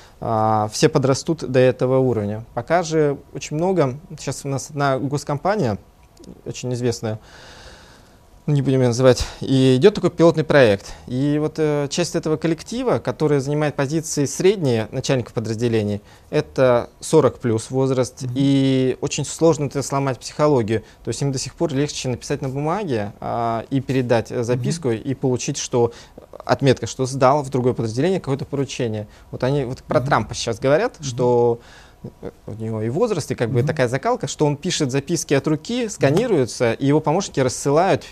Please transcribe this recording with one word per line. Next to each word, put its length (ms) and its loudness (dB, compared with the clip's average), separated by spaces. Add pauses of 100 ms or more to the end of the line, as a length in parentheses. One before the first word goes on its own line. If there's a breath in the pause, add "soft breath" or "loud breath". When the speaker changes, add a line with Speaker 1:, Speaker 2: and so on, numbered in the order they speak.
(220 soft breath)
Speaker 1:
а, 500 2
все 160 2
подрастут 600 -2
до 80 2
этого 400 4
уровня. 460 0 (100)
Пока 280 -2
же 340 0 (180)
очень 220 -8
много. 420 0 (200)
Сейчас 260 -8
у 40 -8
нас 120 -4 (100)
одна 280 0
госкомпания, 800 -2 (680)
очень 300 -8
известная, 440 -2 (1300 soft breath)
не 160 2
будем 180 2
ее 80 4
называть, 360 4 (160 loud breath)
и 360 4
идет 180 6
такой 160 0
пилотный 340 4
проект. 480 4 (140)
И 340 0
вот, 180 -2
э, 300 0
часть 280 -2
этого 200 -2
коллектива, 600 -2
который 400 0
занимает 380 -2
позиции 480 -2
средние 640 2
начальников 440 -2
подразделений, 680 -2 (300 soft breath)
это 580 2 (120)
сорок 380 2
плюс 320 -2
возраст, 520 -2
Speaker 2:
Мгм. 120 -6
Speaker 1:
и 680 2
очень 240 -4
сложно 420 0
это 160 -6
сломать 360 -4
психологию. 640 0 (240 soft breath)
То 40 -10
есть 140 -6
им 100 0
до 60 -4
сих 160 -10
пор 180 -2
легче 360 -4
написать 340 -6
на 60 -4
бумаге, 720 -4
а, 500 -4
и 100 0
передать, 520 0
э, 100 -2
записку, 460 -2
Speaker 2:
Мгм. 80 0
Speaker 1:
и 180 -6
получить, 420 -2
что 360 0 (520 loud breath)
отметка, 440 2
что 180 -4
сдал 380 2
в 60 -12
другое 240 2
подразделение 440 -2
какое-то 280 -6
поручение. 600 -4 (240 soft breath)
Вот 140 -6
они 200 0
вот 200 -10
про 160 2
Speaker 2:
Мгм. 80 -2
Speaker 1:
Трампа 260 0
сейчас 240 -4
говорят, 400 2
Speaker 2:
Мгм. 100 -10
Speaker 1:
что, 520 2 (640 soft breath)
э, 80 -12 (160)
у 80 -10
него 260 -6
и 80 -4
возраст, 420 -2
и 40 -4
как 160 -2
бы 80 0
Speaker 2:
Мгм. 80 2
Speaker 1:
такая 220 0
закалка, 380 -2
что 200 0
он 100 0
пишет 340 -2
записки 440 -2
от 120 2
руки, 360 -2
Speaker 2:
Мгм. 80 -4
Speaker 1:
сканируются, 840 2
и 140 -2
его 140 4
помощники 400 0
рассылают 720 2